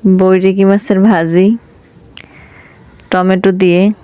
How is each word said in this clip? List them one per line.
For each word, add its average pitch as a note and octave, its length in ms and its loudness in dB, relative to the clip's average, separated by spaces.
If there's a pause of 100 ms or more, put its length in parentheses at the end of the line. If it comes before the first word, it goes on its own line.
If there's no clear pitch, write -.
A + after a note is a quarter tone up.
(160)
বৈরিকি F#3 480 0
মাছের G3 360 0
ভাজি F3+ 460 0 (1600)
টমেটো F#3 440 0
দিয়ে। F3+ 300 0 (220)